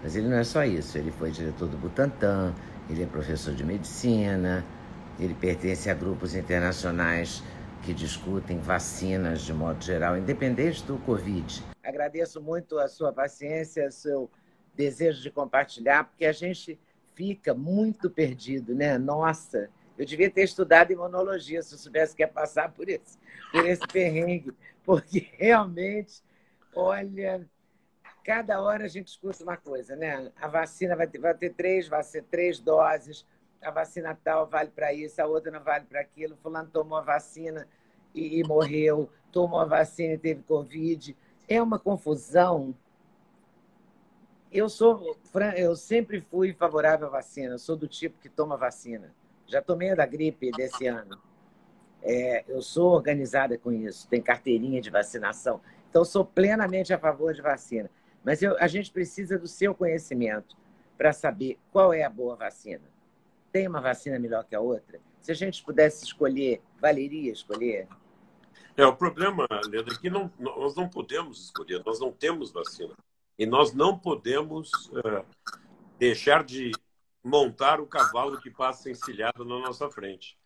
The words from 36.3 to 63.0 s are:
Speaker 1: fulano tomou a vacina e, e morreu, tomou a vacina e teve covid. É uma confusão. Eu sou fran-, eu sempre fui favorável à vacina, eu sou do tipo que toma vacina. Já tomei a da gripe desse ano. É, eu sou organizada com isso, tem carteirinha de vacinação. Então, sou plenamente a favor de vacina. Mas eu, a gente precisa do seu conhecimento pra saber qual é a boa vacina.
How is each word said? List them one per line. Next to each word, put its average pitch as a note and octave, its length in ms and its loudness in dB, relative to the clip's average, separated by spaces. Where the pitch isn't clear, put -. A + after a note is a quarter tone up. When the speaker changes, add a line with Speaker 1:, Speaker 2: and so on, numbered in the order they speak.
Speaker 1:
fulano D#3+ 280 -8
tomou D#3 280 -2
a - 20 -6
vacina D#3 640 -4
e, D#3 260 -2
e E3 40 2
morreu, D3+ 640 4
tomou F3 280 2
a E3 60 4
vacina D#3 480 2
e D#3 60 -4
teve D#3 240 -2
covid. D3+ 720 -2
É A3 120 4
uma A3+ 200 2
confusão. D3+ 960 2
Eu G#3 200 0
sou G#3 560 4
fran-, G3 320 0
eu F3 180 4
sempre G#3 460 -2
fui F#3 320 0
favorável D#3 540 2
à - 20 -6
vacina, C3 460 -8
eu B2 40 -10
sou D#3+ 160 -6
do D#3 100 -8
tipo D#3 340 -10
que C#3 100 -20
toma D3 260 -2
vacina. A#2 580 -6
Já C3+ 160 0
tomei F3+ 300 0
a F#3 40 4
da D#3 100 4
gripe D3+ 460 -2
desse B2+ 360 -4
ano. A2+ 340 -6
É, B2 460 0
eu C3 140 -6
sou F3 300 4
organizada C3+ 680 2
com B2 140 -4
isso, A2 360 -4
tem A#2+ 140 2
carteirinha A#2+ 600 0
de G#2+ 80 -10
vacinação. G#2+ 720 -2
Então, E3+ 160 6
sou F#3+ 180 2
plenamente F#3+ 720 2
a E3 60 0
favor D#3 340 0
de D3 80 -8
vacina. C3+ 480 -4
Mas D3 180 0
eu, G3 160 2
a E3+ 100 4
gente F#3 240 -2
precisa F#3 460 -4
do E3+ 100 -8
seu G3 280 -2
conhecimento C3 800 -2
pra D3 140 6
saber C3 480 -4
qual F#3+ 220 8
é D#3 100 0
a C#3 60 0
boa A#2+ 260 -6
vacina. G2 480 -10